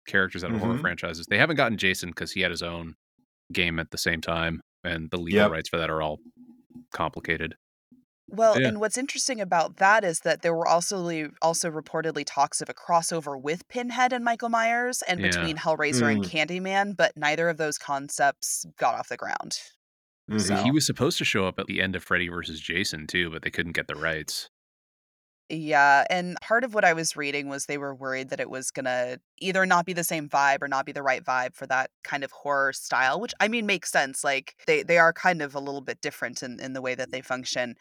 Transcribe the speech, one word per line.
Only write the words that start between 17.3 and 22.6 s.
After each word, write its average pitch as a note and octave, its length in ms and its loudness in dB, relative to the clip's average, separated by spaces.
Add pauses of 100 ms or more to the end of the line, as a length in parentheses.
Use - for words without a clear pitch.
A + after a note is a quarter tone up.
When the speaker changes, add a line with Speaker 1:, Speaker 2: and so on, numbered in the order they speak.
Speaker 3:
of D#3 80 -4
those D3+ 180 -2
concepts - 880 -2 (140)
got B2 160 2
off A#2+ 160 -6
the B2 80 -6
ground. - 420 -6 (680)
Speaker 2:
Mm-hmm. G#2+ 80 0
Speaker 3:
So G2+ 180 2
Speaker 1:
He B2 140 2
was D3 160 4
supposed B2 320 0
to D3+ 80 -2
show F#2+ 200 2
up F2+ 120 -4
at G2 80 -6
the F#2+ 160 0
end F#2 140 0
of F2 80 -6
Freddy F2+ 240 0
versus E2+ 320 -8